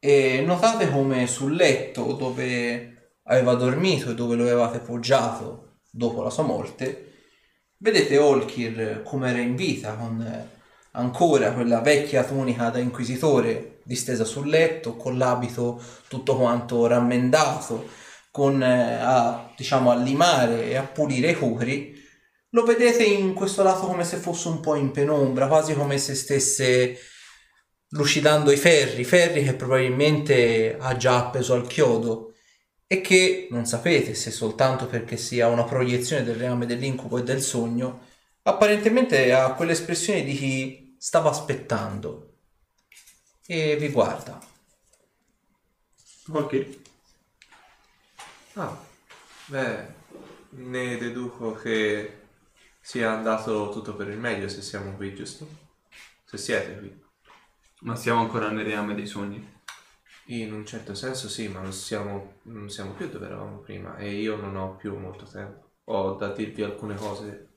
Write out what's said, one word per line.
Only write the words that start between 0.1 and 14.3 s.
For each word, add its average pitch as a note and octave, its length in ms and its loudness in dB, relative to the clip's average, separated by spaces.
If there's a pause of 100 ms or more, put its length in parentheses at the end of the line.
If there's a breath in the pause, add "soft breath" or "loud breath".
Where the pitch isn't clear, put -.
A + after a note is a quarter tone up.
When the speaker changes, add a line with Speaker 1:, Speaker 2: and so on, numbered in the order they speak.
Speaker 1:
notate F3 480 2
come C3+ 360 2
sul C#3 280 -2
letto - 580 2
dove B2 1080 -6
aveva B2 320 4
dormito B2+ 560 2
e A2+ 40 -4
dove A#2 220 -2
lo A#2+ 60 2
avevate A#2+ 380 2
poggiato A#2 1000 -2 (120)
dopo A2+ 320 -2
la G#2+ 60 -2
sua D#3 140 -2
morte, - 720 -4 (680 soft breath)
vedete D#3 400 4
Olkir A2+ 840 2
come C3 280 -4
era B2 80 0
in A#2+ 180 -2
vita, B2+ 380 -2
con, A2+ 260 -6
eh, A2+ 300 -10 (400 soft breath)
ancora B2 640 2
quella A#2 280 2
vecchia C#3 420 4
tunica B2 460 -2
da B2 120 -2
inquisitore B2 1000 0
distesa A#2+ 420 -2
sul C#3+ 240 -6